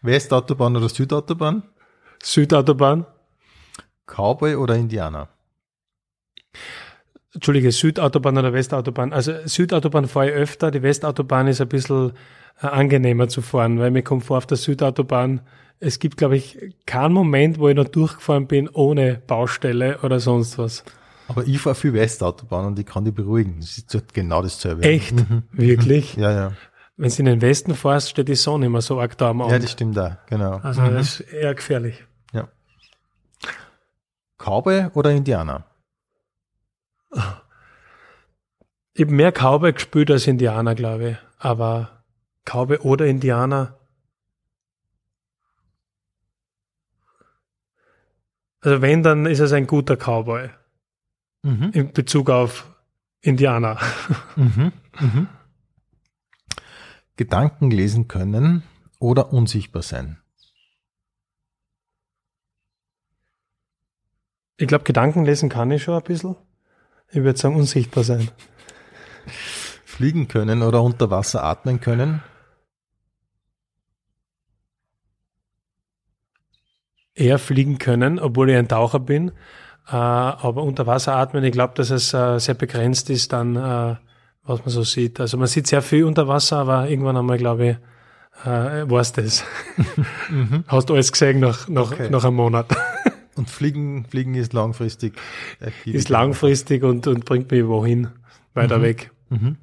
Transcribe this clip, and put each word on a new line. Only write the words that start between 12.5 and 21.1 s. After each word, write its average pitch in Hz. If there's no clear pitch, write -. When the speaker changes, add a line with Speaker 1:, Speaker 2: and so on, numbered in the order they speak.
Speaker 2:
äh, 147
angenehmer 131
zu 123
fahren, 117
weil 123
mir 127
kommt 127
vor, 135
auf 127
der 139
Südautobahn, 131
es 143
gibt, -
glaub 139
ich, 135
keinen 143
Moment, 156
wo 147
ich 139
noch 139
durchgefahren 151
bin 143
ohne 135
Baustelle 123
oder 131
sonst 120
was. 113